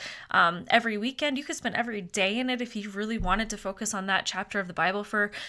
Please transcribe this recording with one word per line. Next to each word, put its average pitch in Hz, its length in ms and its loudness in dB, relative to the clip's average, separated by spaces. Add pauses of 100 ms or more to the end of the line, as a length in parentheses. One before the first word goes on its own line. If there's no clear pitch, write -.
(320)
um, 175 380 4
every 220 280 4
weekend. 269 400 -2
You 294 60 -6
could 320 120 -6
spend - 200 -4
every 226 260 -2
day 196 380 0
in 254 100 0
it 247 120 0
if 240 140 -6
you 208 140 -6
really 214 300 -2
wanted 208 320 2
to 208 60 -6
focus 196 360 -4
on 190 140 -4
that 190 180 2
chapter 202 340 -2
of 185 80 -2
the 180 60 -10
Bible 185 300 2
for 208 260 2 (200)